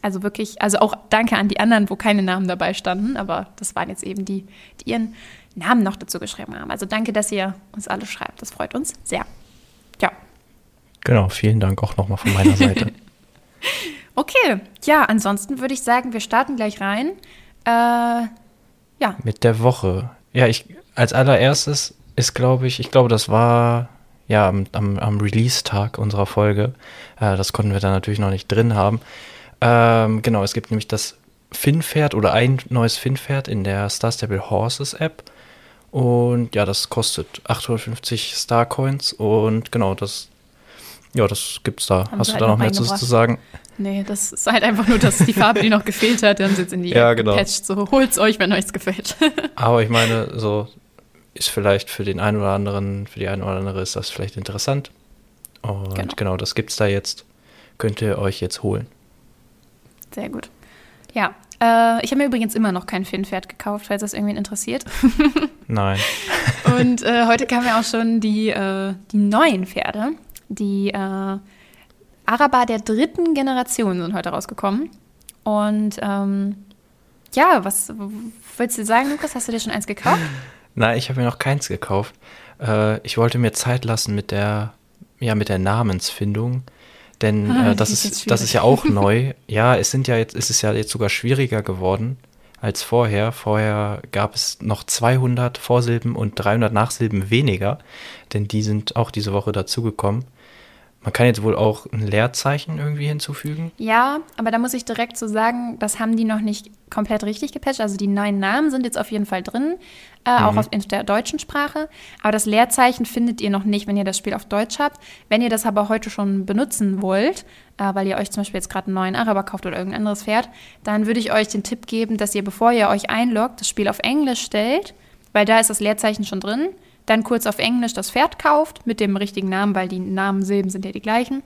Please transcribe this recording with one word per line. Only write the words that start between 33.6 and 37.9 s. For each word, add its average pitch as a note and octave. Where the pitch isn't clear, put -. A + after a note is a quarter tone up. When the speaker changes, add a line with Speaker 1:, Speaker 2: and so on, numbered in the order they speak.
Speaker 2:
der G2
Star A#2
Stable G2+
Horses A2+
App. -
Und A#2+
ja, G#2
das -
kostet -
achthundertfünfzig -